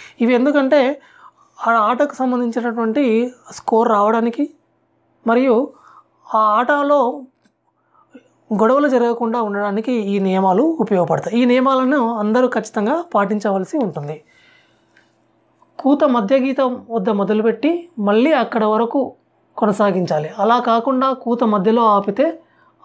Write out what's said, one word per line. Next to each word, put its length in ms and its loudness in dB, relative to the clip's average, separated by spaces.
ఇవి 120 2
ఎందుకంటే 680 2
ఆ 40 2
ఆటకు 420 0
సంబంధించినటువంటి 1160 -2
స్కోర్ 380 2
రావడానికి 640 0
మరియు 460 2
ఆ 40 2
ఆటలో 840 0
గొడవలు 340 2
జరగకుండా 540 0
ఉండడానికి 520 -4
ఈ 260 -2
నియమాలు 600 0
ఉపయోగపడతాయి. 640 0
ఈ 40 4
నియమాలను 680 0
అందరూ 320 0
ఖచ్చితంగా 680 -4
పాటించవలసి 640 -2
ఉంటుంది. 460 -6
కూత 240 2
మధ్య 340 2
గీత 240 0
వద్ద 480 -2
మొదలుపెట్టి 800 -2
మళ్ళీ 320 2
అక్కడ 320 -2
వరకు 500 -2
కొనసాగించాలి. 800 0
అలా 220 2
కాకుండా 540 0
కూత 300 -4
మధ్యలో 420 2
ఆపితే 540 0